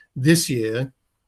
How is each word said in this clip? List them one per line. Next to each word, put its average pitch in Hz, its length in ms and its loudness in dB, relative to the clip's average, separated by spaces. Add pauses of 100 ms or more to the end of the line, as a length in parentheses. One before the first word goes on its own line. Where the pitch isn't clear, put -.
(160)
this 160 320 2
year 120 420 -4 (380)